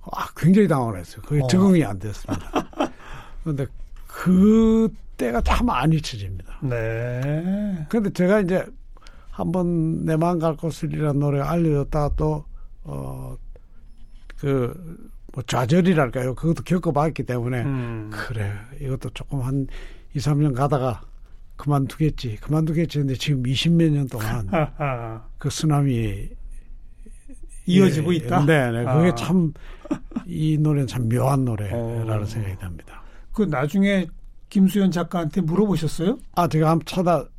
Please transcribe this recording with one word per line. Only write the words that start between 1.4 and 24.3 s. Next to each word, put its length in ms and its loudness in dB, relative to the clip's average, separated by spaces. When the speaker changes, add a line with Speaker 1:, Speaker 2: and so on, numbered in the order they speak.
Speaker 2:
어. 40 2
Speaker 1:
적응이 380 6
안 140 -4
됐습니다. 720 -6
Speaker 2:
<laughs> 500 -16
Speaker 1:
그런데 240 -4
그때가 1400 4
참 280 2
안 220 2
잊혀집니다. 720 -6
Speaker 2:
네. 1300 -2
Speaker 1:
그런데 220 0
제가 300 2
이제 260 0
한번 760 0
내 120 2
마음 220 2
갈 180 0
곳을이라는 640 -2
노래가 320 0
알려졌다가 640 2
또, 280 0
어, 520 -8
그, 720 -4
뭐 140 -8
좌절이랄까요? 880 2
그것도 300 0
겪어봤기 580 0
때문에 400 -2
Speaker 2:
음. 500 -4
Speaker 1:
그래, 400 -4
이것도 300 -6
조금 320 -6
한 240 0
이, 60 -2
삼 200 2
년 140 4
가다가 480 0
그만두겠지, 840 0
그만두겠지 580 0
했는데 200 0
지금 280 0
이십 260 2
몇 200 6
년 160 2
동안 420 -4